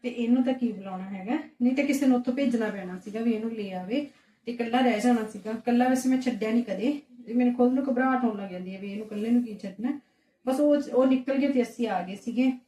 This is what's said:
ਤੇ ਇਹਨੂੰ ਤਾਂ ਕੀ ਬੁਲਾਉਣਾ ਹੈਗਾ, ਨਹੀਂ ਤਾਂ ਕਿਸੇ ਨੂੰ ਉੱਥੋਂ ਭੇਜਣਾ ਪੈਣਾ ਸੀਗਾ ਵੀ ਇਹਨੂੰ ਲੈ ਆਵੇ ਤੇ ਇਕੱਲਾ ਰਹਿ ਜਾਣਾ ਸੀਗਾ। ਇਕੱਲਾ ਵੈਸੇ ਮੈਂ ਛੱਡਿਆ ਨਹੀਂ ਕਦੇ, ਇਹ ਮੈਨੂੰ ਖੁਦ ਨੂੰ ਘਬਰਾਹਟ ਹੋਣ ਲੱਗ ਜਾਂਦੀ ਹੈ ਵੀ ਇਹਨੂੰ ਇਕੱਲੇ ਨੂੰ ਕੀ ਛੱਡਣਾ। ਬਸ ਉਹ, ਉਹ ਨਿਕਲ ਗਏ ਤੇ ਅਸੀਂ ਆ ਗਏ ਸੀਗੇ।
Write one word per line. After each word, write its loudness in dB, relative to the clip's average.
ਤੇ -4
ਇਹਨੂੰ 2
ਤਾਂ 2
ਕੀ -2
ਬੁਲਾਉਣਾ -10
ਹੈਗਾ, -6
ਨਹੀਂ 4
ਤਾਂ 2
ਕਿਸੇ 2
ਨੂੰ 6
ਉੱਥੋਂ 0
ਭੇਜਣਾ 0
ਪੈਣਾ -8
ਸੀਗਾ -8
ਵੀ 2
ਇਹਨੂੰ -2
ਲੈ -8
ਆਵੇ -4
ਤੇ -8
ਇਕੱਲਾ 0
ਰਹਿ 4
ਜਾਣਾ 2
ਸੀਗਾ। -10
ਇਕੱਲਾ 2
ਵੈਸੇ 2
ਮੈਂ 2
ਛੱਡਿਆ -2
ਨਹੀਂ 2
ਕਦੇ, -2
ਇਹ -4
ਮੈਨੂੰ 4
ਖੁਦ 4
ਨੂੰ 0
ਘਬਰਾਹਟ 0
ਹੋਣ 0
ਲੱਗ -8
ਜਾਂਦੀ -10
ਹੈ -14
ਵੀ -10
ਇਹਨੂੰ -8
ਇਕੱਲੇ -6
ਨੂੰ 4
ਕੀ -8
ਛੱਡਣਾ। -6
ਬਸ 0
ਉਹ, 6
ਉਹ 4
ਨਿਕਲ 2
ਗਏ 2
ਤੇ 2
ਅਸੀਂ -4
ਆ -2
ਗਏ -8
ਸੀਗੇ। 0